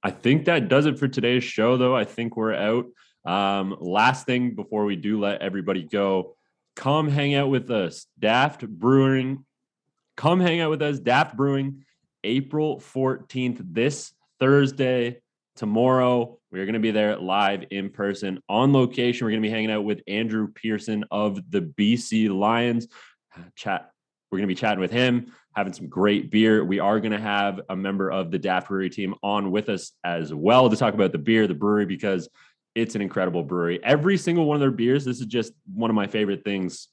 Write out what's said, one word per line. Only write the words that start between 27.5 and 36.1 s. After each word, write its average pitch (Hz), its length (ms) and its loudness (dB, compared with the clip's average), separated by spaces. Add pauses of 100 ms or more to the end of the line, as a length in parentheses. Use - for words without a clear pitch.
a 98 60 -6
member 95 340 -2
of 87 200 -4
the 90 80 -2
Daft 90 300 -2
Brewery 95 220 -4
team 98 320 -6
on 101 280 -2
with 104 200 -2
us 95 220 -6 (120)
as 85 300 -4
well 117 340 6
to 107 80 2
talk 107 160 0
about 98 200 2
the 85 60 -2
beer, 107 280 2
the 92 80 0
brewery, 104 320 0
because 92 420 -4 (460)
it's 113 200 -4
an 107 60 -2
incredible 90 420 -2
brewery. 85 400 -2
Every 147 360 2
single 170 260 0
one 147 120 0
of 147 40 0
their 139 100 4
beers, 123 360 0
this 123 140 -6
is 123 60 -8
just 113 280 -4 (180)
one 110 160 -2
of 110 80 2
my 104 100 0
favorite 101 380 -2